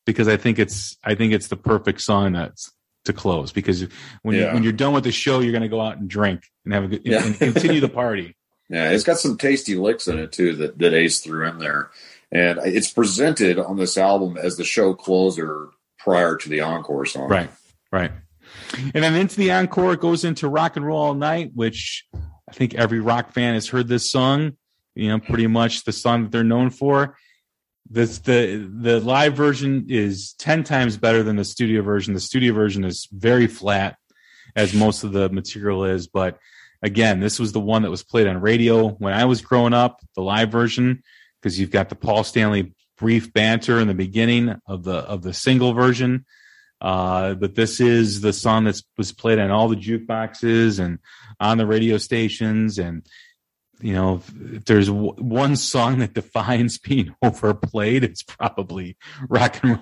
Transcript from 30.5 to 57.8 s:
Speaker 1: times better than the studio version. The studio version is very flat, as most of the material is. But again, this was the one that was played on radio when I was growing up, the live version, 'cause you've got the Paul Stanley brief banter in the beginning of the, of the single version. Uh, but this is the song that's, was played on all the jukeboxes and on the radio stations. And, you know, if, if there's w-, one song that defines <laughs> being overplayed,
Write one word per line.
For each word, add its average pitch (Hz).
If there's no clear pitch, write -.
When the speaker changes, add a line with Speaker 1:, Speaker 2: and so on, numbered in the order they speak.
Speaker 1:
times 127
better 113
than 107
the 101
studio 110
version. 101
The 90
studio 123
version 104
is -
very 113
flat, 98
as 101
most 107
of 104
the 98
material 98
is. 92
But -
again, 107
this 104
was 110
the 107
one 110
that 101
was -
played 110
on 90
radio 113
when 101
I 117
was 117
growing 120
up, 123
the 95
live 107
version, 123
'cause 92
you've 95
got 98
the -
Paul 107
Stanley 104
brief 113
banter 113
in 110
the 101
beginning 113
of 92
the, 92
of 92
the 92
single 123
version. 127
Uh, 92
but 95
this 113
is 113
the 104
song 110
that's, 104
was 101
played 113
on 98
all 110
the 110
jukeboxes 113
and 87
on 110
the 110
radio 110
stations. 110
And, 85
you 110
know, 95
if, -
if 110
there's 104
w-, 101
one 131
song 127
that 117
defines 117
<laughs> -
being 127
overplayed, 110